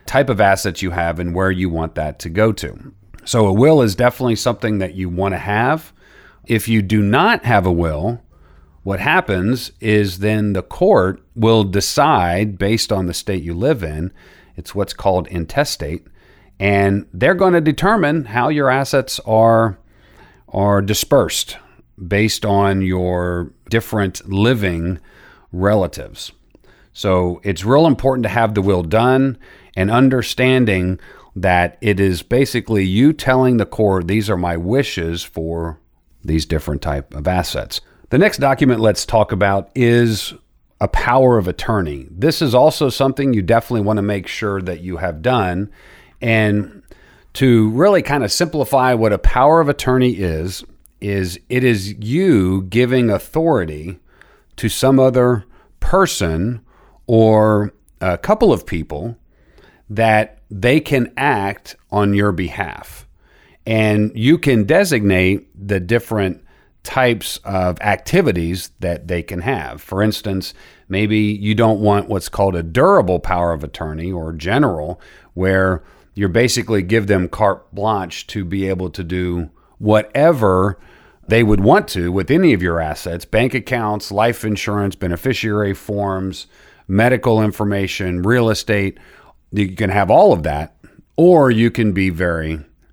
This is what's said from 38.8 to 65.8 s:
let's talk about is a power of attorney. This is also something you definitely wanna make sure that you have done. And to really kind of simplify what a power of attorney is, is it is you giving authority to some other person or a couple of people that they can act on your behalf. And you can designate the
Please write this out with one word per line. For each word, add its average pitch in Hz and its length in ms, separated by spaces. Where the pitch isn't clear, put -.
let's 110 260
talk 107 240
about 98 440
is 120 600
a 104 80
power 123 500
of 90 80
attorney. 82 640
This 117 320
is 120 120
also 143 340
something 135 440
you 107 80
definitely 113 420
wanna 104 200
make 101 240
sure 101 340
that 90 200
you 90 160
have 80 260
done. 101 480
And 107 600
to 113 360
really 170 320
kind 135 220
of 101 80
simplify 135 640
what 110 180
a 95 60
power 147 420
of 147 80
attorney 127 420
is, 87 540
is 98 380
it 123 140
is 104 320
you 110 680
giving 120 460
authority 92 920
to 113 120
some 131 300
other 123 460
person 110 800
or 107 640
a 92 180
couple 202 340
of 95 140
people 80 500
that 110 500
they 120 300
can 135 360
act 107 600
on 104 220
your 101 200
behalf. - 760
And 107 480
you 123 220
can 127 280
designate 101 880
the 98 260